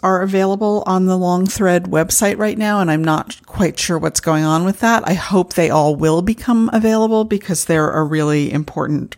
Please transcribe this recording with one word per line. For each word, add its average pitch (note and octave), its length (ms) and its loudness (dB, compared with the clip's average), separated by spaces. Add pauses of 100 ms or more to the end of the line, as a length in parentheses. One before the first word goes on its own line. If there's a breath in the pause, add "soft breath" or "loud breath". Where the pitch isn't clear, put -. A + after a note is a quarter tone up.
are F#3 180 2
available G3 640 0
on F#3 200 2
the F#3 100 2
Long F3+ 300 0
Thread F3+ 400 0
website F#3 520 0
right G#3+ 200 -2
now, G#3 240 0
and E3 100 0
I'm D#3 100 0
not - 440 -4
quite - 340 -2
sure E3+ 180 -2
what's D#3+ 220 -2
going D#3 240 0
on D#3+ 220 2
with G3 160 -2
that. A3+ 260 2
I F3+ 60 0
hope F#3 400 0
they D#3+ 160 2
all D3+ 260 2
will D#3+ 260 2
become A3+ 520 0
available A3 500 2
because G3+ 400 -4
they're D#3 280 0
a D#3 120 0
really D3+ 480 0
important - 680 -6